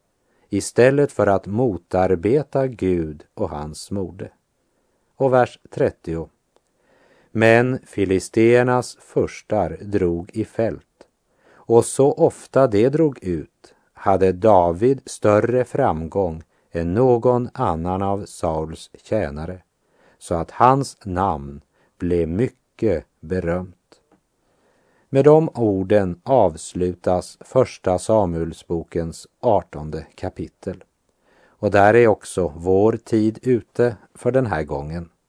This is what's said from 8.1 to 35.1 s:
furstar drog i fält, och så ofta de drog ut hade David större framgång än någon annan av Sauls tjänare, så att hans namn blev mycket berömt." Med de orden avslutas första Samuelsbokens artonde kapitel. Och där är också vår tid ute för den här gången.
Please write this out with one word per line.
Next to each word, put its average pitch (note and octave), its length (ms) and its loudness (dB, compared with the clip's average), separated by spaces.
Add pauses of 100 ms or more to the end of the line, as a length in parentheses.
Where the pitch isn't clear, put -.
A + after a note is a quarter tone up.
furstar - 800 -4
drog F#2 520 -4
i A2 120 -6
fält, - 600 -8 (440)
och A#2 340 2
så C#3 280 2
ofta C3+ 540 0
de A2 220 2
drog D3 360 0
ut - 500 -8 (180)
hade F#2+ 400 2
David F#2 720 2
större A2 580 0
framgång E2 760 -4 (280)
än E2+ 240 -4
någon B2 580 2
annan F#2 500 -4
av G2+ 220 -4
Sauls D#2+ 680 -8 (120)
tjänare, F2 600 -6 (560)
så - 160 -8
att E2+ 160 -6
hans C3 540 2
namn D#2+ 560 -4 (380)
blev F2 300 -2
mycket F#2+ 760 -4 (160)
berömt." F2+ 540 -6 (1300)
Med C3+ 160 2
de D#3 300 6
orden G2 680 0
avslutas F2+ 1160 -2
första - 580 -2
Samuelsbokens E2 1300 -4 (140)
artonde D#2 760 -4
kapitel. F#2 680 -12 (640)
Och - 240 -4
där G2+ 240 6
är A#2+ 140 6
också F2+ 480 -2
vår F#2+ 360 2
tid A2 500 -2
ute A#2+ 540 -2 (180)
för - 180 -4
den C3 140 2
här D#2+ 160 -4
gången. D2 460 -8 (200)